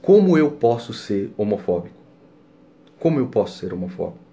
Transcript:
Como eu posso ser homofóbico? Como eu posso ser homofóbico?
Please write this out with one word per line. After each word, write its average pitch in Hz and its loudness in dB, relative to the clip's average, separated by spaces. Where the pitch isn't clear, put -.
Como 190 6
eu 147 4
posso 117 0
ser 101 -4
homofóbico? 95 -4
Como 156 0
eu 123 -2
posso - -2
ser 90 -8
homofóbico? 87 -8